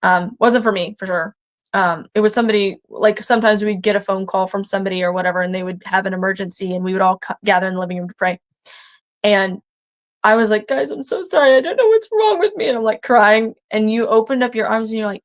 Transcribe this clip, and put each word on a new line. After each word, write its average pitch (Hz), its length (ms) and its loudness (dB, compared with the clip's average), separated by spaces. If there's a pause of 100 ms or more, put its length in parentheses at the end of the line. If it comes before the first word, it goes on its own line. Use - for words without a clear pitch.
Um, 185 360 0
wasn't 233 260 2
for 226 80 2
me, 190 260 -4
for 190 80 -12
sure. 180 300 -6 (360)
Um, 175 420 0
it 208 60 0
was 214 120 2
somebody, 214 460 0 (100)
like, 214 340 0
sometimes 214 420 0
we'd 208 180 -4
get 208 140 0
a 202 40 0
phone 196 260 -4
call 190 200 -2
from 196 160 -8
somebody 190 400 -4
or 180 100 0
whatever, 180 300 -2
and 180 100 -2
they 185 120 -4
would 185 220 -8
have 190 200 -2
an 190 80 -4
emergency, 185 600 -4
and 180 100 -4
we 185 80 -4
would 190 100 -2
all 185 160 2
co-, - 160 -10 (100)
gather 190 220 2
in 190 80 -4
the 185 60 -6
living 180 180 -6
room 180 100 -8
to 175 60 -14
pray. 180 240 -4 (840)
And 196 360 0 (600)
I 214 140 4
was 226 140 2
like, 214 180 0
Guys, 269 220 -2
I'm 214 120 -10
so 370 200 -6
sorry. 277 340 4
I 262 40 6
don't 320 160 -4
know 480 120 4
what's 440 240 4
wrong 427 260 2
with 403 180 0
me. - 120 2
And 240 100 0
I'm, 226 60 -4
like, 220 180 0
crying, 220 520 4 (160)
and 214 200 0
you 226 160 0
opened 226 380 2
up 247 100 -4
your 220 140 -2
arms, 220 220 -2
and 220 80 -6
you're 214 100 -4
like 196 160 -8